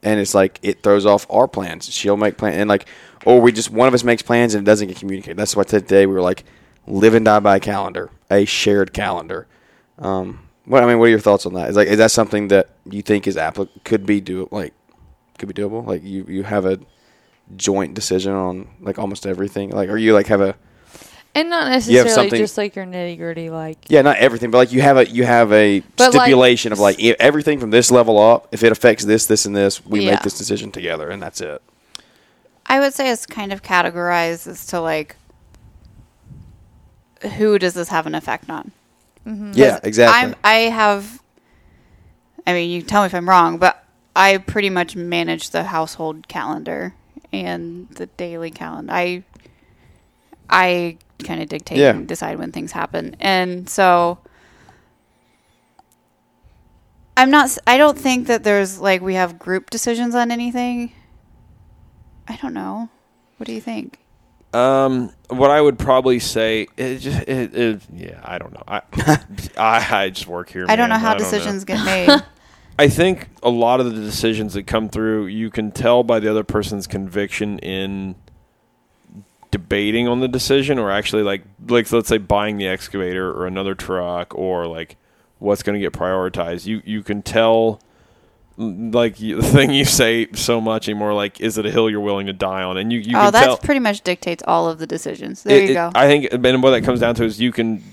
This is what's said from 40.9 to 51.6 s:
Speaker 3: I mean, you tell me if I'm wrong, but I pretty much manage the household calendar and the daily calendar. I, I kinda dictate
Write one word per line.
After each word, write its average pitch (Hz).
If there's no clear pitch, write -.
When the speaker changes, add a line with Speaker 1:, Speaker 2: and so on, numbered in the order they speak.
Speaker 3:
I 175
mean, 170
you 175
tell 202
me 196
if 180
I'm 175
wrong, 170
but 180
I 196
pretty 202
much 175
manage 170
the 165
household 165
calendar 160
and 175
the -
daily 170
calendar. 160
I, 180
I 175
kinda 165
dictate -